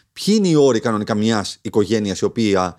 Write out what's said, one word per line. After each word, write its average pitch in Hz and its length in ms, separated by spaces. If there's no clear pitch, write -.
Ποιοι - 260
είναι 196 100
οι 165 60
όροι 135 260
κανονικά 110 340
μιας 107 460
οικογένειας 104 600
η - 40
οποία 98 540